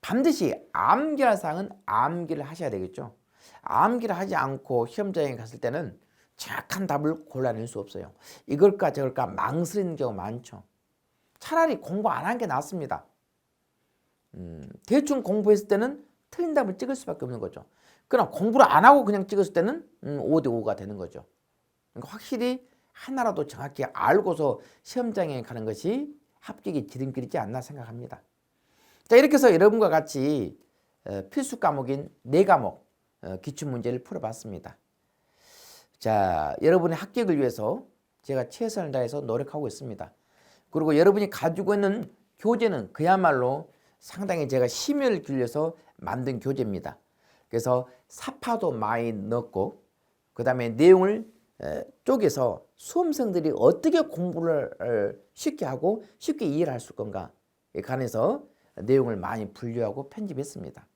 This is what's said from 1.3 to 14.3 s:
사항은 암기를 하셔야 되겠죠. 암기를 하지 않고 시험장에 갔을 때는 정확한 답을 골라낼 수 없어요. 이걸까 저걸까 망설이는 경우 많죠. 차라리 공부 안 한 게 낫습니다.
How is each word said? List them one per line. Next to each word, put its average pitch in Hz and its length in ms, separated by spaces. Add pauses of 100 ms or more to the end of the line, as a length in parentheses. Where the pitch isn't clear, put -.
사항은 180 340 (160)
암기를 147 580
하셔야 156 260
되겠죠. 95 460 (480)
암기를 220 520
하지 185 200
않고 131 500
시험장에 165 500
갔을 113 240
때는 127 400 (380)
정확한 - 480
답을 151 400
골라낼 117 420
수 104 120
없어요. - 340 (320)
이걸까 190 480
저걸까 131 320
망설이는 160 680
경우 127 180
많죠. 101 480 (800)
차라리 320 380
공부 202 320
안 135 180
한 240 100
게 226 80
낫습니다. 147 600 (1300)